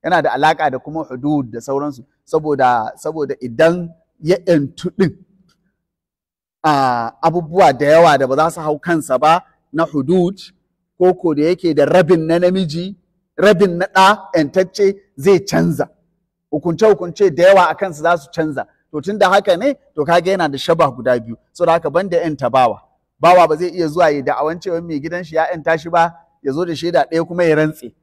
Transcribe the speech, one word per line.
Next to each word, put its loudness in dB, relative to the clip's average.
Yana 0
da 0
alaƙa 0
da -6
kuma -10
hudud -4
da -10
sauransu. -6
Saboda, 0
saboda -8
idan 0
ya 0
yantu -2
ɗin, 0
a, 0
abubuwa 2
da 0
yawa 6
da 0
ba 0
za 0
su -14
hau -4
kansa -2
ba 2
na -2
hudud, -2
ko 4
ko -2
da -2
yake -2
da 4
rabin 2
na 0
namiji, -2
rabin 2
na -2
ɗa 2
yantacce 0
zai 2
canza. -2
Hukunce-hukunce 0
da 0
yawa 6
a -4
kansa -8
za 2
su -12
canza. -6
To -6
tun -6
da 2
haka 2
ne, -2
to -4
kaga 0
yana -2
da -10
shabah 0
guda 0
biyu. -16
Saboda 2
haka 0
banda -2
yan -2
tabawa. 0
Bawa 6
ba 0
zai -6
iya -4
zuwa 2
ya -4
da'awan -4
cewa -6
mai -8
gidan -10
shi -8
ya 0
yanta -4
shi -10
ba, 0
ya -4
zo -4
da -6
shaida -2
ɗaya -2
kuma -2
ya 4
rantse. -4